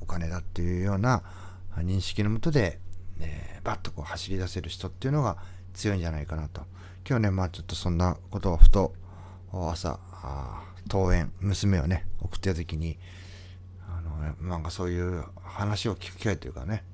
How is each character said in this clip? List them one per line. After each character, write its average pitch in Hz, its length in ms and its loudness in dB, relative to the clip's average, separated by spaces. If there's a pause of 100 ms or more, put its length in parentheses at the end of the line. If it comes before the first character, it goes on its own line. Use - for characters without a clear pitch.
お - 60 -6
金 85 220 0
だ 85 100 -2
っ - 40 -4
て - 200 -2
い 87 180 2
う 92 40 2
よ 101 100 2
う 95 40 2
な 110 240 4 (540)
認 90 240 0
識 - 240 0
の 101 60 4
も 110 100 2
と 170 100 4
で、 120 300 4 (400)
え 76 420 -4
ー、 - 40 -6
バ - 100 0
ッ - 40 -12
と - 120 -6
こ 78 100 -6
う - 20 -8
走 - 260 -8
り 95 80 0
出 92 100 -2
せ - 120 -6
る 85 100 -8
人 - 180 -8
っ - 20 -8
て - 160 -6
い 135 40 2
う - 20 2
の 147 100 2
が 110 160 0 (360)
強 104 200 0
い 95 40 0
ん - 20 0
じ 82 60 -2
ゃ 85 40 0
な 78 100 -2
い 73 60 -4
か 80 100 -4
な 76 120 -4
と - 140 -10 (460)
今 131 100 2
日 110 40 4
ね、 104 80 4
ま 95 140 2
あ 90 40 0
ち - 120 -10
ょ - 20 -10
っ - 40 -12
と 82 100 -6
そ - 120 -2
ん 85 80 2
な 90 200 4 (140)
こ 98 100 -4
と 92 140 2
を - 20 2
ふ - 120 12
と、 95 240 8 (600)
朝、 82 480 -4 (100)
あ 65 540 -8 (240)
ー、 - 40 -4
登 95 220 4
園、 85 240 2
娘 98 400 2
を 69 80 0
ね、 92 180 0 (160)
送 - 160 -4
っ - 40 -4
て - 80 0
る 90 80 2
時 82 200 -6
に、 80 220 -4 (880)
あ 85 120 -6
の、 78 480 -6
な 90 80 -2
ん 80 80 -4
か 85 80 -6
そ 92 140 -2
う 90 40 0
い 87 100 0
う 87 240 -2 (160)
話 104 480 -2
を 98 60 0
聞 - 160 -10
く - 80 -16
機 - 60 -6
会 101 120 2
と 65 120 -10
い - 20 -6
う - 20 -8
か 64 140 -8
ね 107 160 -2 (120)